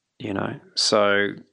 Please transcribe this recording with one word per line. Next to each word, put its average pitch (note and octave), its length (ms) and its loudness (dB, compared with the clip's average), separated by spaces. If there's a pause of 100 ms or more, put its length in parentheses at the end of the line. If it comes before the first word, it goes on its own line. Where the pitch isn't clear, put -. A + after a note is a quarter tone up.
(180)
you G#2 160 -6
know. G#2 260 -4 (140)
So G2+ 540 2 (240)